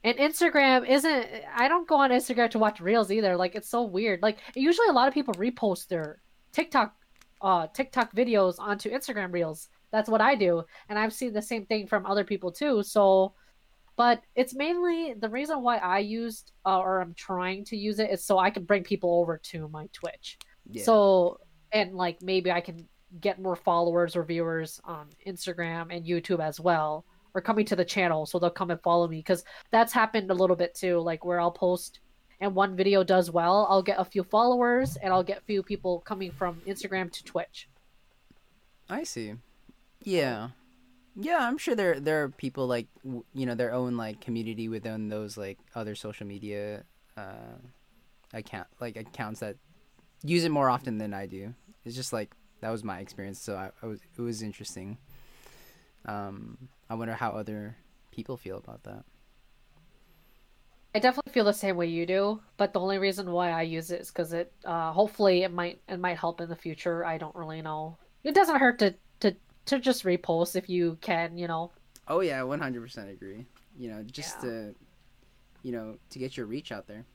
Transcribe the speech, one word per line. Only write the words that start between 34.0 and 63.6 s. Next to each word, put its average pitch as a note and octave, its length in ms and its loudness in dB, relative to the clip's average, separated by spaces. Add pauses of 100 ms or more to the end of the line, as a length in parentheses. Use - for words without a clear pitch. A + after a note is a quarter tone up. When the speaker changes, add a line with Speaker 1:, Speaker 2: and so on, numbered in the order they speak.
Speaker 1:
few F#3+ 180 -4
followers B3 760 2
and F#3 160 0
I'll F#3 100 4
get G3 160 -4
a - 60 -20
few G3 180 -2
people F3+ 380 -4
coming F#3+ 300 -8
from F3 360 -6
Instagram F#3+ 460 -4
to - 100 -14
Twitch. - 460 -8 (1200)
Speaker 2:
I B3 140 -4
see. A2 320 -8 (640)
Yeah. B2+ 500 -2 (640)
Yeah, D#4 240 0
I'm B3+ 200 0
sure B3+ 160 0
there, F3+ 240 2
there D3+ 260 2
are C3+ 40 -6
people, C3+ 380 -6
like, A#2+ 220 -2 (140)
w-, B2+ 300 -10
you C3 120 -4
know, A#2+ 100 -4
their A#2 180 -2
own, B2 240 -2
like, A2 240 -8
community A2+ 480 -6
within A2 400 -6
those, G#2+ 280 -8
like, G2 220 -10 (160)
other G#2+ 200 -8
social G#2 320 -12
media, G#2 580 -10 (320)
uh, A2 400 -16 (760)
account, G#2+ 340 -12 (140)
like, A#2 160 -10
accounts A2 440 -10
that G#2 160 -8 (640)
use E3 220 0
it E3 60 0
more C#3+ 180 4
often B2 300 -2
than G#2+ 140 -8
I G2 140 -10
do. G2 280 -12 (300)
It's A#2 100 -12
just, B2+ 180 -8
like, G#2+ 220 -6 (260)
that A2+ 100 -6
was A2 120 -6
my F#2+ 160 -8
experience, G2 420 -14
so G2+ 160 -8
I, F#2+ 140 -10 (100)
I A2+ 60 -12
was, G#2+ 140 -10 (160)
it - 40 -10
was A#2 220 -6
interesting. G2+ 560 -12 (1040)
Um, G#2+ 640 -12 (200)
I A2+ 60 -8
wonder A2+ 180 -6
how A2+ 180 -4
other G#2+ 460 -10 (340)
people A#2+ 260 -10
feel F#2 200 -12
about - 260 -18
that. G#2 220 -16 (1900)
Speaker 1:
I G#3+ 40 2
definitely B3+ 340 2
feel A3 120 4
the G3+ 80 6
same G3 240 -2
way F3 100 0
you E3+ 180 -2
do, G3+ 360 0 (160)
but G3+ 160 0
the F#3+ 60 0
only F#3+ 180 -2
reason F#3+ 340 -2
why F3 200 0
I E3 100 -2